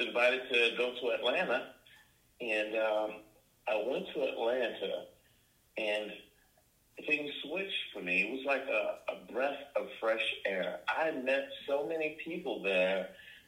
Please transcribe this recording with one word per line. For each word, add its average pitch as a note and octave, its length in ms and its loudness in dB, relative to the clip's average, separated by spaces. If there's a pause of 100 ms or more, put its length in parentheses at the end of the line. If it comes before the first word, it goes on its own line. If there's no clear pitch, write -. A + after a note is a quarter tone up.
invited B2 360 4 (100)
to A#2+ 260 4
go B2 240 0
to B2 100 0
Atlanta, B2 600 0 (680)
and, G#2+ 340 0
um, G#2+ 360 2 (560)
I G#2+ 180 2
went D#3+ 280 0
to D#3 100 0
Atlanta, A#2+ 840 0 (720)
and G#2+ 340 0 (920)
things D3 260 2 (120)
switched F#3 400 -4 (100)
for - 80 -8
me. D3+ 220 2
It A2+ 80 -2
was C3 140 -4
like C3+ 220 2
a, - 460 0
a F#2+ 180 -14
breath C3+ 280 0 (160)
of G2 120 0 (120)
fresh A2+ 240 2 (220)
air. F#2 420 -2
I D#3 240 2
met C3+ 380 0 (180)
so C#3+ 180 2
many D#3 380 -2
people - 400 -4
there F#2 460 2 (380)